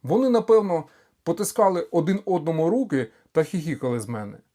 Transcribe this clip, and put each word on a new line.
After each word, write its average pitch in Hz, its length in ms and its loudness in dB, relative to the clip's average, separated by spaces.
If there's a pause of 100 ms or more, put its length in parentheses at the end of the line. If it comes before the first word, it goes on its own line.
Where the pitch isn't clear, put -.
Вони, 226 260 2
напевно, 220 560 2 (380)
потискали 190 680 0
один 190 340 0
одному 165 460 0
руки 202 400 -2 (220)
та 160 100 2
хіхікали 147 580 -4
з 104 80 -10
мене. 107 300 -10 (160)